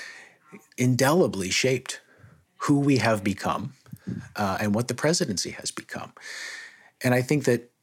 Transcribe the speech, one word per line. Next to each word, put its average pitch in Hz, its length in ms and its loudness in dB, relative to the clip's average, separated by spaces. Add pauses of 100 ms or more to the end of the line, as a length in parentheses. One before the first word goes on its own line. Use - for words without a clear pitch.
(760)
indelibly 127 720 2
shaped - 520 -2 (560)
who 143 220 2
we 139 180 4
have 110 260 2
become, 98 500 -4 (640)
uh, 98 240 0
and 104 160 0
what 120 120 0
the 127 60 -2
presidency - 580 -2
has - 200 -10
become. - 420 -14 (880)
And 123 100 4
I 127 80 4
think 135 240 2
that 120 240 2 (140)